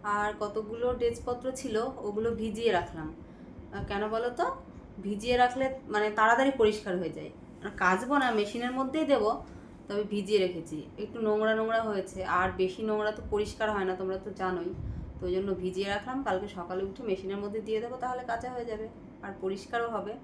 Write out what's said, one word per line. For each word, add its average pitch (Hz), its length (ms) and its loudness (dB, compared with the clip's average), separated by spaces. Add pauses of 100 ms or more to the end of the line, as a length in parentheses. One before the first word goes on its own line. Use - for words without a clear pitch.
আর 208 260 2 (100)
কতগুলো 220 540 0
ড্রেসপত্র 240 580 0
ছিল 254 240 -4 (220)
ওগুলো 208 380 0
ভিজিয়ে 220 360 2
রাখলাম। 165 360 0 (680)
আহ, 202 160 -4
কেন 202 200 0
বলো 226 200 0
তো, 285 160 0 (600)
ভিজিয়ে 214 320 0
রাখলে 247 280 6 (220)
মানে 208 220 2
তাড়াতাড়ি 233 420 6 (100)
পরিষ্কার 214 380 4
হয়ে 160 180 -2
যায়, 151 140 -10 (320)
আর 208 140 -4
কাচবো 208 400 4
না, 262 140 4
মেশিনের 233 480 0
মধ্যেই 277 260 2
দেবো, 226 260 6 (560)
তবে 202 160 0
ভিজিয়ে 202 360 2
রেখেছি। 180 380 0 (260)
একটু 214 180 -10
নোংরা 214 340 4
নোংরা 226 260 2
হয়েছে, 202 440 -2
আর 180 320 4
বেশি 185 260 2
নোংরা 214 280 2
তো 214 180 -6
পরিষ্কার 214 420 0
হয় 202 140 0
না, 185 100 2
তোমরা 190 300 -2
তো 214 40 -6 (120)
জানোই, 180 300 -2 (480)
তো 185 80 -4
ওই 180 80 2
জন্য 196 200 2
ভিজিয়ে 185 400 -2
রাখলাম, 254 280 -2
কালকে 202 240 0
সকালে 185 360 -4
উঠে 196 200 -6
মেশিনের 190 400 -2
মধ্যে 208 180 -4
দিয়ে 214 200 0
দেবো, 240 140 -6
তাহলে 247 280 -2
কাচা 233 280 -2
হয়ে 240 140 -4
যাবে 220 220 -6 (360)
আর 196 80 -8 (100)
পরিষ্কারও 214 540 -2
হবে 202 180 -4 (100)